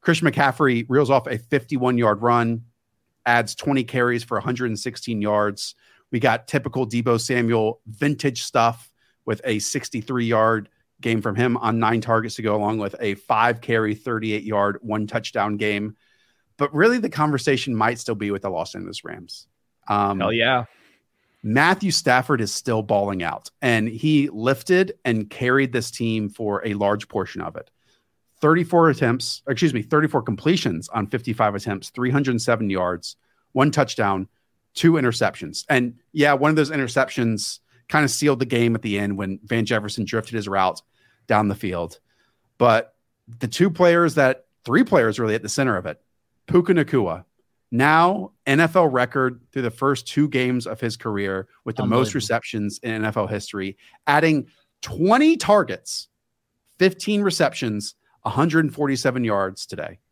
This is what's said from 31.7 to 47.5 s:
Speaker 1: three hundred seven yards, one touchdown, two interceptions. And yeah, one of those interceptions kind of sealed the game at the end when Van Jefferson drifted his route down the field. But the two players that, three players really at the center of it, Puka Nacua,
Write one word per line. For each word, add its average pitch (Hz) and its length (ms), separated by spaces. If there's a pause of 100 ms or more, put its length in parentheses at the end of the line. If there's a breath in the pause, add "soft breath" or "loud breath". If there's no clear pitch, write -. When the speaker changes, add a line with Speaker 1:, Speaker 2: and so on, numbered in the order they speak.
Speaker 1:
three 123 220
hundred 127 300
seven 113 280
yards, 90 460 (380)
one 139 180
touchdown, 101 560 (460)
two 165 200
interceptions. 113 760
And 123 260 (160)
yeah, 147 220
one 139 160
of 156 80
those 147 120
interceptions 127 880 (280)
kind 151 160
of 135 80
sealed 143 280
the 131 60
game 117 300
at 107 60
the 101 180
end 101 180
when 98 280
Van 117 200
Jefferson 110 380
drifted 113 320
his 101 140
route 95 320 (460)
down 107 200
the 95 80
field. 87 460 (560)
But 117 360 (460)
the 131 80
two 180 220
players 170 460
that, 135 320 (180)
three 156 180
players 113 340
really 110 180
at - 80
the 107 40
center 120 300
of 87 80
it, 76 160 (460)
Puka 180 260
Nacua, 104 500 (460)